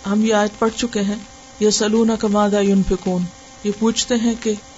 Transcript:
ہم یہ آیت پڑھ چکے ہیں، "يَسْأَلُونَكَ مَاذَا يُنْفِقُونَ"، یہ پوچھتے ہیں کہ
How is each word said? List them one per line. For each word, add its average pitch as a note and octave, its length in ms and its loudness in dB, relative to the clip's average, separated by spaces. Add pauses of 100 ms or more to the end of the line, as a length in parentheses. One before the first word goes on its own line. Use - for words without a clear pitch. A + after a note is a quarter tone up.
(100)
ہم G#3+ 140 2
یہ A3 100 2
آیت G#3 240 0
پڑھ A3+ 180 0
چکے A#3 240 -4
ہیں، G3+ 140 -2 (480)
"يَسْأَلُونَكَ A3 640 2
مَاذَا G#3 340 2
يُنْفِقُونَ"، F#3+ 640 0 (400)
یہ G#3 140 -2
پوچھتے A3+ 360 0
ہیں A#3 260 0
کہ G#3+ 140 -2 (240)